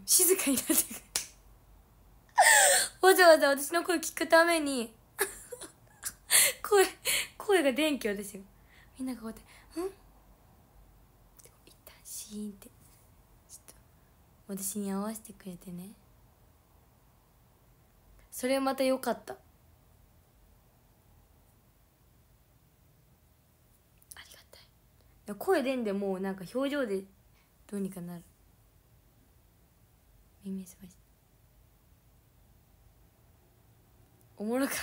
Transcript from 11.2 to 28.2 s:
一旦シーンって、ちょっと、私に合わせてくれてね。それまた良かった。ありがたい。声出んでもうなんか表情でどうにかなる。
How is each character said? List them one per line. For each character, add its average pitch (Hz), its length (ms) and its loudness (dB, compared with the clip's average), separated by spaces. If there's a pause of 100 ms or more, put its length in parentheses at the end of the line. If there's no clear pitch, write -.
一 - 80 -20 (100)
旦 - 80 -20 (120)
シ - 300 -16
ー 208 120 -8
ン 208 40 -12
っ - 20 -18
て、 - 160 -20
ち - 20 -20
ょ - 0 -
っ - 1800 -20
と、 - 20 -
私 196 220 -6
に 196 100 -6
合 196 120 -4
わ 220 120 -6
せ 220 80 -14
て - 120 -20
く - 120 -20
れ 180 120 -14
て 185 140 -18
ね。 180 200 -16 (2500)
そ - 160 -6
れ 269 140 0
ま 269 140 -2
た 269 100 0
良 262 120 2
か 254 140 -4
っ 220 140 -6
た。 - 80 -14
あ - 40 -16 (4000)
り - 80 -20
が - 60 -20 (100)
た - 840 -20
い。 - 40 -8
声 349 240 2
出 262 140 -2
ん 247 80 -4
で 208 80 -2
も 196 220 -4
う 185 80 -4
な 196 100 -4
ん 190 40 -8
か 190 100 -14 (100)
表 277 140 -2
情 277 160 -2
で 196 180 -6 (640)
ど 202 100 -10
う - 40 -6
に 190 100 -6
か 185 80 -16
な 175 180 -12
る。 170 60 -18 (2250)